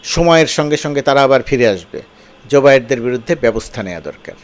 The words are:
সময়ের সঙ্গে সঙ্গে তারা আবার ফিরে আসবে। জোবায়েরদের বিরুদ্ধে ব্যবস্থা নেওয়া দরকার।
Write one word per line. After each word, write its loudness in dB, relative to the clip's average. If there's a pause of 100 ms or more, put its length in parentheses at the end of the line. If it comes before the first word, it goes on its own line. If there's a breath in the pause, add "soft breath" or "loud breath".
সময়ের 2
সঙ্গে -2
সঙ্গে -4
তারা 2
আবার 4
ফিরে 0
আসবে। -6 (460 soft breath)
জোবায়েরদের 4
বিরুদ্ধে -4
ব্যবস্থা -4
নেওয়া -10
দরকার। -16